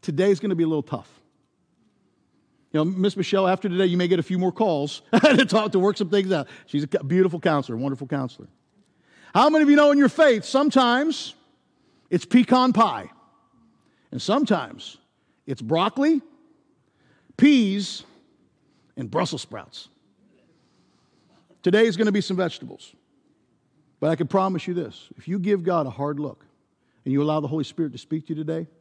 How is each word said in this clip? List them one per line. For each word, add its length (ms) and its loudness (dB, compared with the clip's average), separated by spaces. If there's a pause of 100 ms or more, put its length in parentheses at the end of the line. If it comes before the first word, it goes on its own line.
today's 380 0
gonna 160 -4
be 80 -2
a 60 0
little 160 -2
tough. 240 -10 (1600)
You 60 0
know, 80 2
Miss 320 -2
Michelle, 280 0
after 220 -2
today, 160 0
you 140 0
may 100 0
get 100 2
a 40 -2
few 160 -4
more 120 0
calls 560 -4
<laughs> 60 -6
to 320 6
talk, 280 0
to 60 2
work 200 0
some 100 -4
things 240 0
out. 160 -4 (160)
She's 200 -4
a 60 -10
c-, 160 -2
beautiful 320 2
counselor, 380 -2
wonderful 300 -8
counselor. 420 -8 (840)
How 160 6
many 120 4
of 60 4
you 80 8
know 140 6
in 80 4
your 100 6
faith, 380 2
sometimes 880 0 (760)
it's 160 -2
pecan 480 4
pie, 380 0 (1000)
and 120 -10
sometimes 760 -2 (480)
it's 160 -10
broccoli, 640 0 (1120)
peas, 680 2 (920)
and 140 -10
Brussels 320 -4
sprouts? 480 -18 (1700)
Today 220 4
is 140 0
gonna 140 0
be 100 0
some 160 -4
vegetables. 560 -8 (1080)
But 100 0
I 60 0
can 100 -4
promise 400 -2
you 80 -6
this, 420 -10
if 120 -20
you 100 -6
give 240 -2
God 240 0
a 40 -10
hard 280 -6
look 260 -10 (600)
and 80 -4
you 100 2
allow 160 0
the 80 -4
Holy 160 -4
Spirit 300 -6
to 60 -14
speak 280 -8
to 80 -6
you 0 -
today 320 -8 (140)